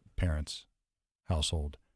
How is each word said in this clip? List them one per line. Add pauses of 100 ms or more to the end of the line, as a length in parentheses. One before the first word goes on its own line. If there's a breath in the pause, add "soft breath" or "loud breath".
(160)
parents, (600)
household, (180)